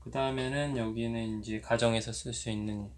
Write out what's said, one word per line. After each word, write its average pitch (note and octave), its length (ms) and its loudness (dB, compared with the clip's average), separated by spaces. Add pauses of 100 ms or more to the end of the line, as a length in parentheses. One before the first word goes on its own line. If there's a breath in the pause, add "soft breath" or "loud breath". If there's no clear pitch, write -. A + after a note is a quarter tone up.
그 - 100 -10
다음에는 C3+ 640 2
여기는 A2+ 640 0
이제 A2 200 -4
가정에서 A#2 520 4
쓸 A#2+ 220 -6
수 - 160 -4
있는 G#2 480 -2